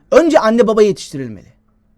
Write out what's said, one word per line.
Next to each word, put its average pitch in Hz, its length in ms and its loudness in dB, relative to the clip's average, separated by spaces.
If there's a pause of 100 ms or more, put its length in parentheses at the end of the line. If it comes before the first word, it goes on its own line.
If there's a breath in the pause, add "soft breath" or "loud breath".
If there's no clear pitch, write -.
(100)
Önce 302 280 2
anne 220 280 0
baba 220 160 0
yetiştirilmeli. 131 720 -8 (460)